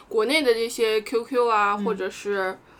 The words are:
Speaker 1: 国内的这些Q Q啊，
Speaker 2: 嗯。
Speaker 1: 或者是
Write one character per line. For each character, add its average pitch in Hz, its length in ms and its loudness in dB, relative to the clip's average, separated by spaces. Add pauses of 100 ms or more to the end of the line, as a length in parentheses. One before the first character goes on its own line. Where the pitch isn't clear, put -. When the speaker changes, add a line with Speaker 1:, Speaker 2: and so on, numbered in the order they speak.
Speaker 1:
国 220 180 0
内 302 160 2
的 254 100 4
这 226 160 0
些 220 340 0
Q 226 220 -2
Q 240 240 0
啊， 208 300 2
Speaker 2:
嗯。 208 80 -4
Speaker 1:
或 185 80 0
者 185 160 -4
是 190 480 -4 (220)